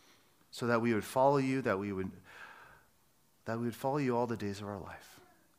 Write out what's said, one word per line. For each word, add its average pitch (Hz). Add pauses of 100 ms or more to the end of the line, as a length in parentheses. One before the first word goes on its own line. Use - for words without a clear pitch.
(500)
so -
that 117
we 117
would 104
follow 135
you, 131
that 107
we 101
would, 95 (1300)
that 113
we 120
would 113
follow 135
you 127
all 120
the 113
days 101
of 104
our 101
life. - (380)